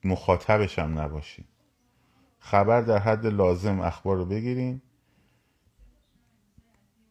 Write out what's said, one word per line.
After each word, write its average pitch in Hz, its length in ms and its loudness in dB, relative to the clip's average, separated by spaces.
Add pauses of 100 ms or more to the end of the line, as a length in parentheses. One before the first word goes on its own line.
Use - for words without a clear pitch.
مخاطبش 95 760 0
هم 78 200 -4
نباشید. 76 460 -10 (960)
خبر 107 420 2
در 110 160 2
حد 110 280 0
لازم 98 540 0
اخبار 90 380 -4
رو 90 80 -4
بگیریم. 123 560 -4 (2250)